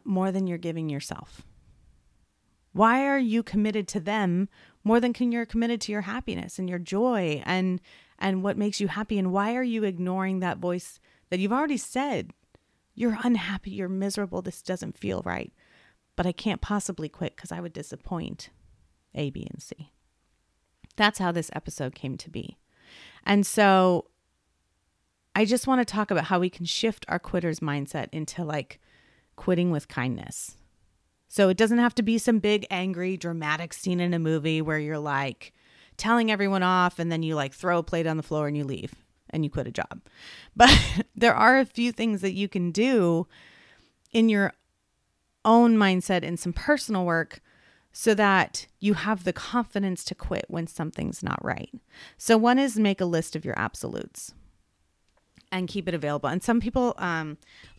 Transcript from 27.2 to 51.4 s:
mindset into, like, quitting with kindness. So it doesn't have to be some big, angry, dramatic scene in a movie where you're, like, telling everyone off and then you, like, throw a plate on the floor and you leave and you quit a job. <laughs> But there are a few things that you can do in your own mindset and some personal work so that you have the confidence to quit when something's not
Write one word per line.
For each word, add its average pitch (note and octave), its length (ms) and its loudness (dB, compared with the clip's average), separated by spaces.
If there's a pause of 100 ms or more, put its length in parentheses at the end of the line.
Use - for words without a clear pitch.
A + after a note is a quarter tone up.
mindset C#3+ 520 -4
into, D#3 320 -8
like, D3+ 360 -8 (560)
quitting F3 360 0
with D3 160 -2
kindness. - 720 -8 (720)
So G3 200 4
it F#3 80 2
doesn't A3+ 200 4
have A#3+ 180 4
to A#3+ 60 2
be A3+ 160 2
some A3 220 2
big, G#3 320 0
angry, F#3 460 -2
dramatic E3 560 -4
scene F3+ 260 -2
in F3 140 2
a E3+ 60 0
movie D#3+ 420 0
where D#3 180 -2
you're, D3+ 180 -4
like, C#3+ 560 -6 (420)
telling A3+ 360 2
everyone G3 320 2
off F3+ 360 2
and E3+ 120 -2
then E3 100 0
you, D#3+ 140 -2
like, C#3 180 -2
throw F3 240 0
a E3+ 60 2
plate E3 240 -2
on D#3+ 100 0
the D3+ 60 -4
floor D3+ 240 -2
and D3 100 -2
you D3 60 -2
leave C3+ 320 -8 (340)
and D#3 140 -2
you C#3+ 60 -2
quit C3+ 180 -4
a A#2+ 40 -8
job. - 300 -8 (260)
<laughs> - 280 -20
But A#3+ 500 6 (100)
there A#3 200 6
are B3+ 240 6
a C4 60 4
few A#3+ 260 -2
things A3+ 300 -2
that F#3+ 120 -2
you G3 140 -2
can F3 240 -2
do F#3 560 4 (840)
in A3+ 180 6
your G3+ 240 2 (920)
own A#3 320 8
mindset F#3+ 460 2
and E3+ 160 -6
some F3 140 -4
personal A3+ 520 0
work E3 360 -2 (500)
so - 240 2
that G3 500 2 (140)
you G#3 160 2
have G3+ 280 -4
the F3+ 100 -2
confidence G3+ 720 -2
to - 100 -8
quit - 320 -4
when E3 180 -6
something's - 560 -6
not - 240 -4